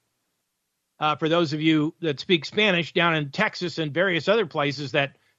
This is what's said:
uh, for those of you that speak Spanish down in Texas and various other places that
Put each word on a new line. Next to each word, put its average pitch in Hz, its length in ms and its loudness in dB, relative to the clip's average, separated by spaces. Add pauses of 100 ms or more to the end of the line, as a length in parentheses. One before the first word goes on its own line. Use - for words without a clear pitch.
(1000)
uh, 151 160 2
for 156 140 -2
those 165 240 2
of 156 80 -4
you 156 400 2
that 151 180 -4
speak 160 260 0
Spanish 190 480 0
down 170 220 2
in 147 160 -4
Texas 180 480 -4
and 151 120 -4
various 170 360 0
other 208 180 2
places 143 460 -4
that 139 260 -2 (220)